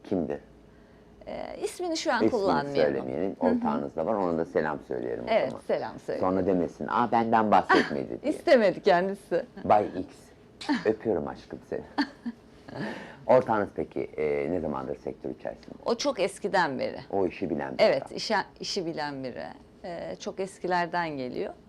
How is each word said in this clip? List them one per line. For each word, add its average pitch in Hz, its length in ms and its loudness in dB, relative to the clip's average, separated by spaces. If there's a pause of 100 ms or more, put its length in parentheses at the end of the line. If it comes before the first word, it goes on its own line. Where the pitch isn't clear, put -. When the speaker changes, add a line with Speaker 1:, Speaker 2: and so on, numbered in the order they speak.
Speaker 1:
Kimdir? 73 360 -2 (880)
Speaker 2:
Ee, - 360 -10
ismini 359 340 -4
şu 320 160 0
an - 20 2
Speaker 1:
İsmini 226 160 4
Speaker 2:
kullanmayalım. 147 440 0
Speaker 1:
söylemeyelim. 69 640 0
Speaker 2:
Hı 90 80 2
hı. 90 100 6
Speaker 1:
Ortağınız 71 380 -2
da 80 100 -2
var, 110 80 0
ona 87 240 2
da 80 80 0
selam 76 420 -2
söyleyelim 60 360 -4
o - 60 -6
Speaker 2:
Evet, 170 200 2
Speaker 1:
zaman. - 180 -12
Speaker 2:
selam 131 320 -4
söyleyelim. - 300 -2
Speaker 1:
Sonra 95 160 2
demesin, 87 440 0
"Aa, 113 220 2
benden 113 400 4
bahsetmedi." 73 680 4
Speaker 2:
<laughs> - 40 -14
Speaker 1:
diye. 294 100 0
Speaker 2:
İstemedi 226 480 6
kendisi. 185 640 2 (180)
Speaker 1:
Bay 107 220 6 (140)
X, - 160 -8 (720)
öpüyorum 101 420 0
aşkım - 320 -12 (100)
seni. - 120 -4 (160)
Speaker 2:
<laughs> - 1300 -8
Speaker 1:
Ortağınız 117 480 4
peki, 73 280 -6
e, 71 480 -2
ne 90 80 0
zamandır 67 380 -4
sektör - 320 -10
içerisinde? - 460 -12 (100)
Speaker 2:
O 233 100 0
çok 240 240 -2
eskiden 175 600 0
beri. 113 200 -4 (120)
Speaker 1:
O 95 160 2
işi 82 220 -4
bilen 71 280 -4
bir - 60 6
Speaker 2:
Evet, 208 240 4
Speaker 1:
adam. - 100 -10
Speaker 2:
işe, - 180 -2 (240)
işi 185 260 -6
bilen 147 380 -6
biri. 117 200 -8 (400)
Ee, 175 360 -10
çok - 200 -10
eskilerden 175 680 -2
geliyor. 139 440 -6 (160)